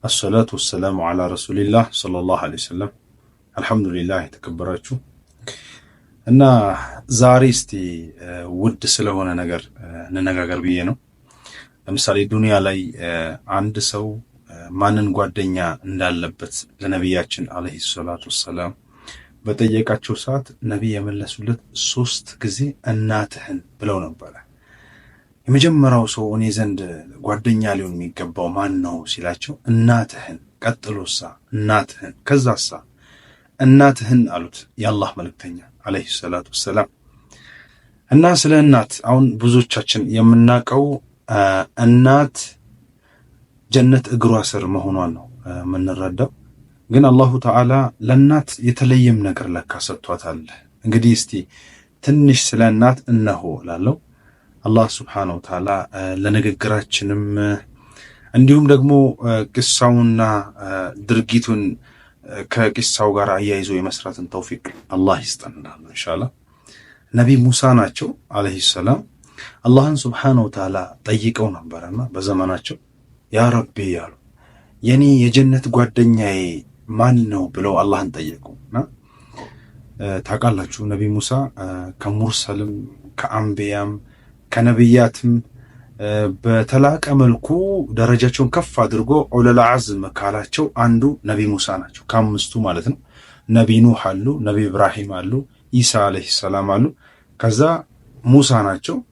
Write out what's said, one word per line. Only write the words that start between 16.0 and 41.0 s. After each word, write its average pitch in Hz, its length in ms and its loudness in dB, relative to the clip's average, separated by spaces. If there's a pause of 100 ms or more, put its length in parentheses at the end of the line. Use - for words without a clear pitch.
ለነቢያችን 92 680 -4
ዐለይሂ 87 280 -12 (100)
ሰላቱ 87 400 -10
ወሰላም 87 460 -8 (720)
በጠየቃቸው 107 720 -2
ሰዓት 135 320 -8 (160)
ነቢይ 107 280 -4
የመለሱለት 104 680 -8 (220)
ሶስት - 440 -4 (120)
ጊዜ 104 200 -8 (280)
«እናትህን» 110 760 -6 (140)
ብለው 104 260 -6
ነበረ። 82 340 -16 (1120)
የመጀመሪያው 135 580 4
ሰው 110 220 -8
«እኔ 110 240 -4
ዘንድ 101 280 -4 (400)
ጓደኛ 110 420 -2 (100)
ሊሆን 95 220 -6
የሚገባው 87 540 -8
ማን 98 300 -4
ነው?» 87 180 -6 (100)
ሲላቸው 87 480 -10 (120)
«እናትህን።» 117 720 0 (220)
ቀጥሎሳ 104 580 -8 (320)
«እናትህን።» 107 600 -4 (120)
ከዛሳ 123 440 0 (920)
«እናትህን» 131 600 6 (100)
አሉት 87 280 -10 (200)
የአላህ 104 340 -2
መልእክተኛ 87 440 -16 (240)
ዐለይሂ 95 320 -8
ሰላቱ 90 360 -8
ወሰላም። 104 400 -4 (1200)
እና 151 140 8 (120)
ስለ 151 220 2
እናት 139 340 6 (120)
አሁን 131 220 4 (100)
ብዙዎቻችን 120 760 0
የምናውቀው፣ 117 720 4 (440)